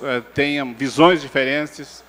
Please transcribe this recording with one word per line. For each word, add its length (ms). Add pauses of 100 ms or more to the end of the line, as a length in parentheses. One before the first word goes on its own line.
é, 180 (120)
tenha 320
visões 560
diferentes. 880